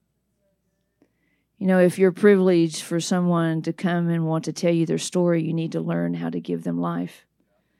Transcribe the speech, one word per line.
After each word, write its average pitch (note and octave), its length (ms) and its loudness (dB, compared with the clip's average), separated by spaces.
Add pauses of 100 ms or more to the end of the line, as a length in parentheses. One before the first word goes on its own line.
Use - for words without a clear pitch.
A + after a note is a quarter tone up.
(1600)
You F#3+ 100 -2
know, F#3 100 4
if F3+ 200 4
you're F#3+ 120 6
privileged F#3 720 4
for E3+ 160 -4
someone E3 640 0
to E3 100 -4
come E3+ 360 -2
and E3 180 0
want D#3+ 200 -2
to D#3 60 -4
tell E3+ 200 0
you E3 120 0
their D#3+ 140 -2
story, E3+ 460 0
you D#3+ 80 -4
need E3 200 -4
to E3 80 -4
learn E3+ 340 -4
how E3+ 160 -8
to - 100 -6
give E3+ 240 -6
them E2+ 160 -4
life. F2 440 -6 (560)